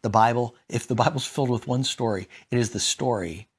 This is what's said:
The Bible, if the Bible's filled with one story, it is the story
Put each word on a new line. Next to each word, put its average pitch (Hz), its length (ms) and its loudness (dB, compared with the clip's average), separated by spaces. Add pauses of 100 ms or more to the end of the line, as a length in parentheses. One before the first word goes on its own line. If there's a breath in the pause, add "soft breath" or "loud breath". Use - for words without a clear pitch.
The 117 80 -2
Bible, 117 460 4 (120 soft breath)
if - 180 -4
the 127 80 -2
Bible's 120 320 0
filled 135 220 -2
with 117 180 -2
one 131 180 0
story, 107 440 -4 (220 loud breath)
it 123 80 2
is 117 120 0
the 101 100 -6
story 101 680 -4 (100)